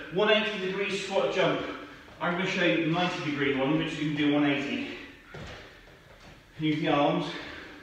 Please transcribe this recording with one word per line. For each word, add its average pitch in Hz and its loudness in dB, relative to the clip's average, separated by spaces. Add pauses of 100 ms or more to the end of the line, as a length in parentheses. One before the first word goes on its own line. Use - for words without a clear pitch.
(140)
one 208 4
eighty 208 2
degree 190 -2
squat 190 0
jump. 156 2 (600)
I'm 175 0
gonna 185 -2
show 180 0
you 160 4
the 160 2
ninety 170 0
degree 135 0
one, 147 2
which - -4
you 151 0
can 147 -2
do 147 4
one 147 4
eighty. - -2 (1600)
Use 156 2
the 160 0
arms. 143 4 (580)